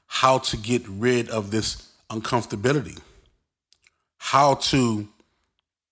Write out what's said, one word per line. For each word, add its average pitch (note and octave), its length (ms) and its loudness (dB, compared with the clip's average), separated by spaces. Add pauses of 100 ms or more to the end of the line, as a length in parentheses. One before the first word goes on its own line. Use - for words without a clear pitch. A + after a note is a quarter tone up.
how C3 320 4
to - 180 -4
get A#2 300 -2
rid A#2 420 0
of G#2 220 -6
this - 380 -4 (220)
uncomfortability, A2+ 880 -2 (1200)
how C#3 360 4
to A#2 540 0 (840)